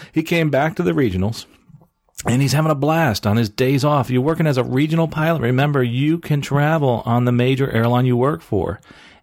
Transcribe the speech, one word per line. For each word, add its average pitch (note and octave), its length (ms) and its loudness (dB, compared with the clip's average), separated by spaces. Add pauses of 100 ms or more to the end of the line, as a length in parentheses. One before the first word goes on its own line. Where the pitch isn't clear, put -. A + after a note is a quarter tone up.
(120)
He D#3+ 120 -2
came E3 260 0
back C#3 260 0
to F3+ 80 -2
the F3 100 0
regionals, G#2 520 -2 (800)
and A#2+ 160 0
he's C3+ 120 0
having D#3 180 2
a D3+ 40 0
blast D3 520 0
on G2+ 100 2
his A2+ 120 0
days C3 360 0
off. C#3+ 240 0
You're B2+ 120 2
working D#3+ 260 0
as C3 100 0
a B2 60 2
regional D#3 440 0
pilot. D#3 340 -2
Remember, C3 420 2
you C#3 340 0
can D3+ 240 -2
travel C#3+ 640 0
on A#2+ 200 2
the B2 60 2
major B2+ 400 0
airline A#2+ 360 2
you B2 100 2
work C#3+ 240 0
for. - 400 -4 (420)